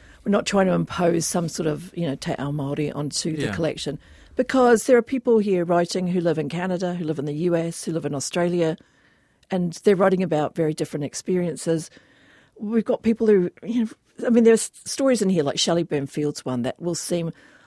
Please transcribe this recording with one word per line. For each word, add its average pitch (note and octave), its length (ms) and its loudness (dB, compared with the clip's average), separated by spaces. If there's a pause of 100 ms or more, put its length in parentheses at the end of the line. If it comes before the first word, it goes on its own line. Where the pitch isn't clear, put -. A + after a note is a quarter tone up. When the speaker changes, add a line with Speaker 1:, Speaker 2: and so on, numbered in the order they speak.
(260)
Speaker 1:
we're G#3 60 0
not G3+ 140 2
trying G3 220 2
to F3+ 60 2
impose E3+ 520 0
some E3+ 220 -2
sort D#3+ 200 -4
of, D#3+ 280 -6
you E3+ 100 -4
know, C#3 100 -2
te - 180 -6
ao C#3+ 180 -6
Māori C#3+ 420 -4
onto D3+ 440 -4
the C#3+ 60 -4
Speaker 2:
Yeah. - 120 -4
Speaker 1:
collection. D#3 420 -4 (380)
Because B3 500 4
there B3+ 120 6
are A#3+ 40 4
people A#3+ 380 2
here F#3+ 260 0
writing F3 420 0
who F3+ 140 0
live E3 160 2
in D3+ 120 -2
Canada, F3+ 460 -2
who F3 100 -6
live D#3 140 -4
in D3 60 -4
the D3 80 -4
U E3+ 220 0
S, E3 280 -2
who E3+ 80 -6
live E3 140 -4
in D3 100 -4
Australia, F3 600 0 (760)
and F3 220 -2 (100)
they're G3+ 140 4
writing F#3+ 260 2
about D3+ 320 -2
very D#3 180 0
different D3+ 300 -6
experiences. E3 840 -4 (680)
We've A3 280 0
got - 180 -2
people A3+ 240 2
who, F#3+ 240 4 (120)
you A3+ 220 -2
know, A3 40 -4 (360)
I - 40 0
mean, A#3 160 6
there's A3+ 260 4 (140)
stories C4+ 360 2
in F#3+ 80 2
here E3+ 140 2
like C#3 160 -2
Shelley E3+ 240 2
Byrne C#3+ 240 -4
Field's D3 380 -4
one B2+ 180 -2
that B2 180 -6
will E3+ 140 -4
seem E3 360 -4 (360)